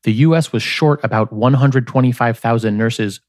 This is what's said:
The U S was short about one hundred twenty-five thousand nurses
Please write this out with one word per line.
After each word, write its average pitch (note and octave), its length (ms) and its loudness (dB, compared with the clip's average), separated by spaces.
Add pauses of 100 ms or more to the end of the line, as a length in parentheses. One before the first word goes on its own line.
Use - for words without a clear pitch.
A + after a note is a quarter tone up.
The A2 100 -2
U D3+ 220 4
S D#3+ 180 0
was A2+ 100 -2
short D3 420 0
about A2 280 -2
one A#2+ 220 2
hundred C3 320 2
twenty-five B2 520 0
thousand A2 380 -2
nurses A2 520 -4